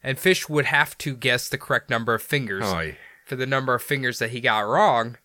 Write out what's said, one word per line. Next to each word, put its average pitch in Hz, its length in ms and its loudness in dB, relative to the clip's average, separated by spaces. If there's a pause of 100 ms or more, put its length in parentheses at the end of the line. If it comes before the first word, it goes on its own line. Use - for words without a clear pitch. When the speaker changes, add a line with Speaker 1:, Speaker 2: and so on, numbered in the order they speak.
Speaker 1:
and 131 160 -4
Fish 185 300 2
would 147 180 2
have 151 320 2
to 139 180 -6
guess 123 320 0
the 131 100 -4
correct - 320 -2
number 117 240 0
of 113 80 -2
fingers. 110 420 -2
Speaker 2:
Oy. 82 320 -2 (300)
Speaker 1:
For 135 100 -6
the 131 100 -2
number 131 280 0
of 120 80 -2
fingers 131 360 -2
that 113 120 -2
he 120 100 -8
got 113 200 2
wrong 120 640 2